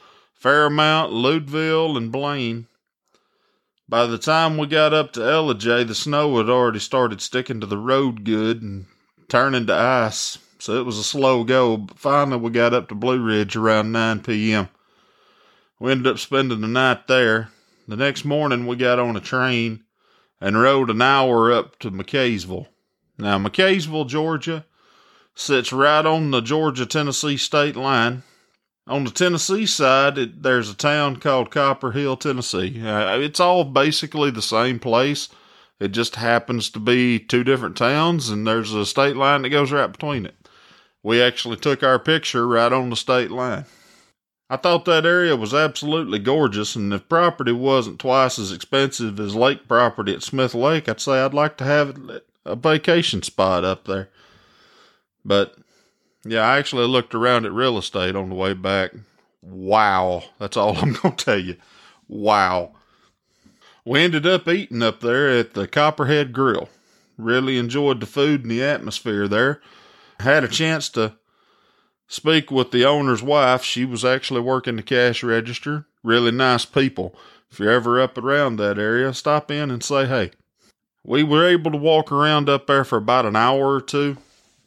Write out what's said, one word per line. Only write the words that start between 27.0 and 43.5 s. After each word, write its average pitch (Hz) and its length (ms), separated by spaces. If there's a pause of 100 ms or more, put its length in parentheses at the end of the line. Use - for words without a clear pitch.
state 147 380
line. 123 480 (640)
On 139 160
the 117 80
Tennessee 180 540
side, 139 520
it, 127 260
there's 123 260
a 101 60
town 147 420
called 131 340
Copper 139 400
Hill, 135 260
Tennessee. 123 680
Uh, 104 320
it's 147 220
all 180 240
basically 143 680
the 110 100
same 117 380
place. 131 500 (500)
It 101 100
just 117 260
happens 117 560
to 113 80
be 123 400
two 123 240
different 120 340
towns, 147 520
and 107 160
there's 110 280
a 104 120
state 139 300
line 139 280
that 127 60
goes 143 220
right 135 200
between 139 340
it. - 100 (680)
We 117 180
actually 123 360
took 139 260
our 131 160
picture 151 480
right 120 260
on 127 160
the 117 60
state 123 360
line. 127 340 (840)